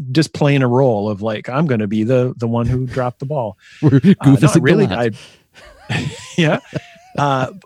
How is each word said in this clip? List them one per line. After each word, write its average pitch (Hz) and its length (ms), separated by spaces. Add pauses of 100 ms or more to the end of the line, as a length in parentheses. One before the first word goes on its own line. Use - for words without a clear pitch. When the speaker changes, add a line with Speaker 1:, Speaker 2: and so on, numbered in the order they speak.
(120)
Speaker 1:
just 151 220
playing 143 280
a 127 60
role 120 420
of, 98 120
like, 110 280
I'm 143 160
gonna 110 220
be 107 160
the, 127 340
the 117 100
one 117 200
who 127 200
dropped 123 320
the 151 60
ball. 131 320 (120)
Speaker 2:
<laughs> - 120
We're 139 160
Speaker 1:
Uh, - 20 (240)
Speaker 2:
goofus 135 180
Speaker 1:
not 151 140
Speaker 2:
and 135 80
Speaker 1:
really. 190 240
Speaker 2:
gallant. 117 280 (760)
Speaker 1:
I, - 340
<laughs> - 140
yeah. 170 220 (580)
Uh, 135 340 (140)